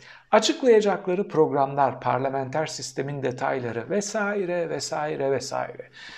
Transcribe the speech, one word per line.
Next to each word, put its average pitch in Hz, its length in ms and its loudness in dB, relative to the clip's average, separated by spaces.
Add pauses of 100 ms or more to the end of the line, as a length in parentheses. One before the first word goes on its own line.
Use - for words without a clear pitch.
(320)
açıklayacakları 202 960 4
programlar, 139 760 2
parlamenter 135 640 0
sistemin 139 580 -6
detayları 127 680 -2
vesaire, 202 800 -2
vesaire, 151 640 -2
vesaire. 127 580 -4 (280)